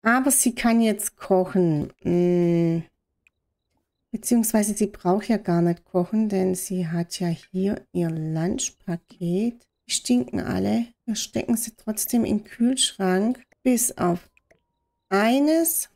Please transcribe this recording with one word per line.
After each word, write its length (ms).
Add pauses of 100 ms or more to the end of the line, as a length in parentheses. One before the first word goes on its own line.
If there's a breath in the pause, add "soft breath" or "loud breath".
Aber 260
sie 240
kann 260
jetzt 380
kochen. 720 (120)
Mm. 800 (1300)
Beziehungsweise 640
sie 100
braucht 420
ja 100
gar 260
nicht 220
kochen, 440
denn 240
sie 340
hat 320
ja 100
hier 520 (120)
ihr 180
Lunchpaket. 1600 (200)
Die 40
stinken 480
alle. 460 (200)
Hier 100
stecken 420
sie 180
trotzdem 500
im 180
Kühlschrank. 1000 (200)
Bis 340
auf 320 (800)
eines. 880